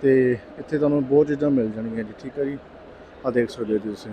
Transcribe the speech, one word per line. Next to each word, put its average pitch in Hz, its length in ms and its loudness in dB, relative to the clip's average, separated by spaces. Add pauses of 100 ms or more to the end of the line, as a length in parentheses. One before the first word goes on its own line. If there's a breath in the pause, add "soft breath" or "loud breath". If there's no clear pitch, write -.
ਤੇ 131 340 4 (220)
ਇੱਥੇ 151 200 -6
ਤੁਹਾਨੂੰ 147 260 2
ਬਹੁਤ 143 220 4
ਚੀਜ਼ਾਂ 147 240 0
ਮਿਲ 120 200 2
ਜਾਣਗੀਆਂ 113 340 -6
ਜੀ। 107 80 -14 (100)
ਠੀਕ 139 160 -12
ਹੈ 143 60 -2
ਜੀ, 139 140 -6 (680)
ਆਹ 127 60 -2
ਦੇਖ 117 180 2
ਸਕਦੇ 110 220 -4
ਹੋ 107 60 2
ਜੀ 107 100 -6
ਤੁਸੀਂ 107 240 -10